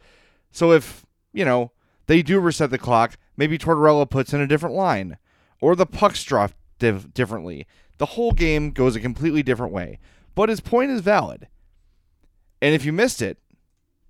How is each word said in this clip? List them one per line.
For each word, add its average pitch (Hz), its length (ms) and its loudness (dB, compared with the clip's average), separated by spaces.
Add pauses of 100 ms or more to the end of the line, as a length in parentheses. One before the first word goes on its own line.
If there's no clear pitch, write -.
(520)
So 170 180 2
if, - 340 2 (280)
you 196 120 -2
know, 123 280 0 (340)
they 165 160 4
do 175 160 0
reset 160 320 0
the 127 80 -4
clock, 117 400 0 (180)
maybe 156 220 -2
Tortorella 151 500 4
puts 131 240 -2
in 143 80 -2
a 143 60 -2
different 147 300 -2
line, 104 420 -2 (420)
or 160 140 4
the 175 100 2
puck's - 380 -2
dropped 104 320 0 (240)
diff-, 98 340 -2
differently. 92 540 -6 (320)
The 147 80 -2
whole 233 240 -4
game 151 400 0
goes 127 240 0
a 110 60 -6
completely 139 420 -2
different 120 300 -4
way. 87 260 -10 (380)
But 214 120 2
his 220 120 -4
point 262 320 -2
is 233 80 -4
valid. 165 480 -2 (1120)
And 147 100 2
if 139 120 0
you 151 80 -4
missed 226 280 0
it, 95 180 -6 (720)